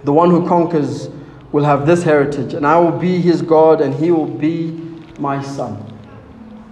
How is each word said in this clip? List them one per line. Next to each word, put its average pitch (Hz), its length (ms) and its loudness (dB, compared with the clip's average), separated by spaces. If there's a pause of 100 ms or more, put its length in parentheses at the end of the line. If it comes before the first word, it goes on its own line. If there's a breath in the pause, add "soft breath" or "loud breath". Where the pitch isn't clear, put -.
The 143 100 0
one 175 180 4
who 170 180 4
conquers 160 600 -2 (440 loud breath)
will 147 120 0
have 139 220 2
this 170 160 4
heritage, 143 500 0
and 156 140 -4
I 156 120 4
will 160 200 2
be 180 220 -2
his 170 200 2
God, 160 400 4
and 135 140 0
he 156 160 -2
will 156 160 0
be 165 500 -4 (440)
my 139 200 -4
son." 123 360 -10 (960)